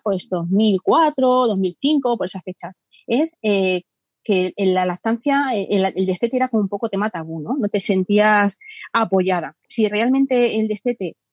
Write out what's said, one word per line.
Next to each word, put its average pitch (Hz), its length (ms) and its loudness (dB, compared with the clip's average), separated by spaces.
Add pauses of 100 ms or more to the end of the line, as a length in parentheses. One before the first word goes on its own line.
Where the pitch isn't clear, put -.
pues 190 260 -2
dos 170 180 -4
mil 196 360 2
cuatro, 254 640 2
dos 208 100 0
mil 185 240 -2
cinco, 269 380 0
por 180 80 -4
esas 180 160 -10
fechas, 180 320 -12 (320)
es, 285 340 0
eh, 190 400 0 (420)
que 185 320 0
en 190 200 2
la 185 100 0
lactancia, 233 560 -2 (140)
eh, 196 160 -4
el, 190 140 2
el 190 200 -2
destete 226 320 -2
era 254 100 0
como 220 140 0
un 196 80 -2
poco 208 200 -4
tema 202 200 -2
tabú, 160 320 -8
¿no? 220 160 -6
No 214 100 -2
te 196 120 -2
sentías 202 800 2 (340)
apoyada. 180 640 0 (100)
Si 220 220 0
realmente 247 680 2
el 220 80 0
destete, 208 480 -4 (180)